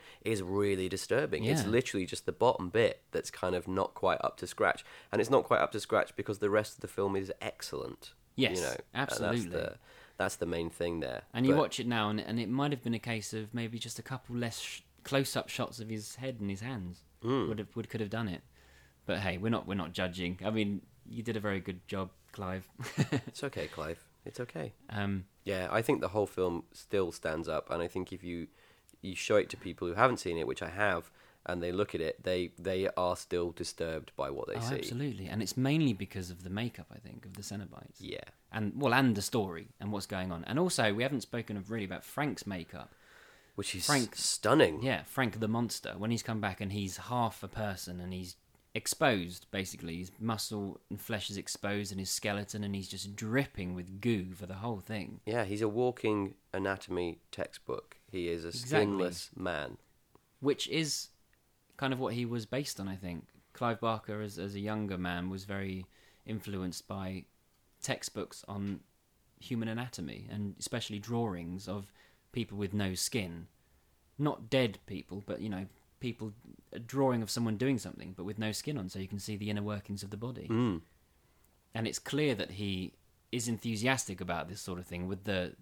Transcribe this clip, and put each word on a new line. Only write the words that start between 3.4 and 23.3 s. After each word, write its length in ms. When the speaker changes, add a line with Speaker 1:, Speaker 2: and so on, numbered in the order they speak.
Speaker 1:
of 100
not 280
quite 280
up 160
to 80
scratch. 380
And 120
it's 80
not 140
quite 160
up 120
to 80
scratch 340
because 240
the 120
rest 260
of 60
the 60
film 280
is 240
excellent. 720
Speaker 2:
Yes, 220
Speaker 1:
You 40
know, 80
and 160
Speaker 2:
absolutely. 280
Speaker 1:
that's 20
the, 60
that's 200
the 100
main 240
thing 300
there. 220
Speaker 2:
And 100
you 100
Speaker 1:
But 40
Speaker 2:
watch 220
it 80
now, 220
and, 100
and 180
it 100
might 220
have 140
been 100
a 60
case 340
of 180
maybe 280
just 180
a 40
couple 340
less 240
sh-, 220
close-up 460
shots 320
of 80
his 260
head 240
and 100
his 120
hands 400
Speaker 1:
Mm. 240
Speaker 2:
would 100
have, 160
would, 160
could 100
have 100
done 180
it. 140
But 140
hey, 200
we're 100
not, 180
we're 80
not 180
judging. 520
I 60
mean, 320
you 140
did 120
a 40
very 180
good 300
job, 220
Clive. 380
<laughs> 140
Speaker 1:
It's 160